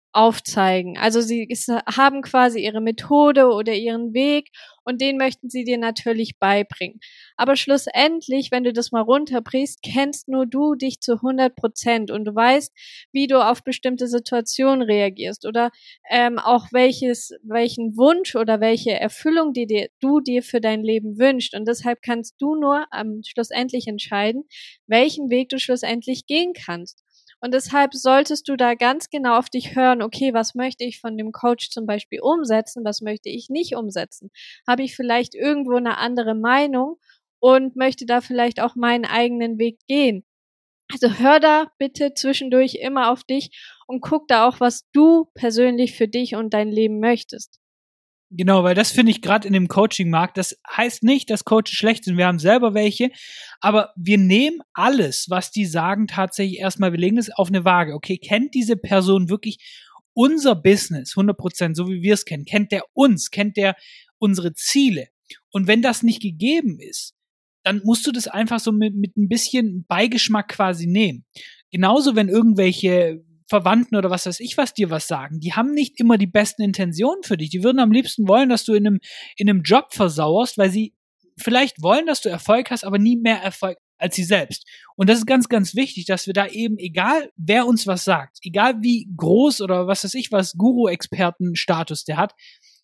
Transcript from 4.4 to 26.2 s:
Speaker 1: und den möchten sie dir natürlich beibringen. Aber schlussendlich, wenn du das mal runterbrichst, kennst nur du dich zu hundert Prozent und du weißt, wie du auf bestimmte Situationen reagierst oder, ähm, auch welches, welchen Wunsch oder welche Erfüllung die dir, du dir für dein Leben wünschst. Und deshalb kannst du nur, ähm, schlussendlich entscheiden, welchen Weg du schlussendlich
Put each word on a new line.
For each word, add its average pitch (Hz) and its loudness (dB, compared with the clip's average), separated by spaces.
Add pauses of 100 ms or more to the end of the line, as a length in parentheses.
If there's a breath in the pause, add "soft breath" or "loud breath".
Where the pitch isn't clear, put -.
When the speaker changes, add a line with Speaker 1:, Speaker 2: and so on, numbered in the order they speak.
Speaker 1:
und 247 -6
den 269 0
möchten 262 -4
sie 254 -6
dir 240 0
natürlich 226 -4
beibringen. 202 -2 (360 loud breath)
Aber 262 2
schlussendlich, 277 0
wenn 254 -2
du 240 0
das 233 -4
mal 226 -2
runterbrichst, 262 -2
kennst 277 -4
nur 262 -2
du 285 0
dich 262 -6
zu 233 -2
hundert 262 0
Prozent 226 -2
und 214 -8
du 208 -6
weißt, 247 2 (380 loud breath)
wie 269 0
du 254 4
auf 240 0
bestimmte 254 -4
Situationen 247 -2
reagierst 202 -2
oder, 233 -2 (400 soft breath)
ähm, 240 2
auch 240 0
welches, 247 0 (100)
welchen 226 -4
Wunsch 320 2
oder 220 0
welche 226 0
Erfüllung 311 -2
die 240 -4
dir, 208 -2 (100)
du 285 2
dir 247 0
für 240 -4
dein 220 -2
Leben 214 -4
wünschst. 262 2
Und 214 -6
deshalb 240 -4
kannst 233 -6
du 294 -2
nur, 294 0 (120)
ähm, 214 -8
schlussendlich 247 -6
entscheiden, 214 -4 (420 loud breath)
welchen 269 2
Weg 247 0
du 262 -6
schlussendlich 247 -4